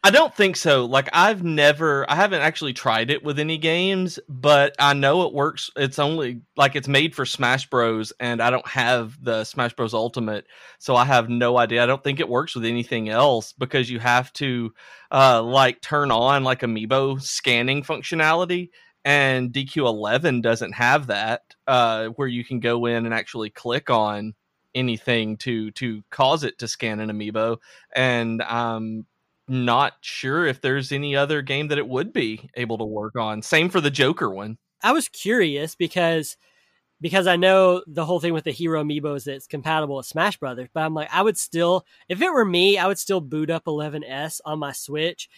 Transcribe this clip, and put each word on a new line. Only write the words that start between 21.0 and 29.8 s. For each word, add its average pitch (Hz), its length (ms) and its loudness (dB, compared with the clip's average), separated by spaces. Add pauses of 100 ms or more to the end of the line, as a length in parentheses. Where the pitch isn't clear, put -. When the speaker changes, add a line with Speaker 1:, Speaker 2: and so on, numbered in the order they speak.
Speaker 1:
that, 110 480 -4 (100)
uh, 113 440 2
where 135 180 -4
you 120 160 -4
can 123 160 -6
go 117 260 0
in 117 200 0
and 113 100 -4
actually 110 340 -6
click 123 400 -6
on 107 460 0 (400)
anything 117 640 -2
to, 110 340 -6
to 110 400 -8
cause 147 320 0
it - 160 -6
to 120 80 -8
scan 110 320 -6
an 107 100 -6
amiibo, 110 480 -4 (380)
and 117 480 0
I'm 110 640 -6 (420)
not 127 540 0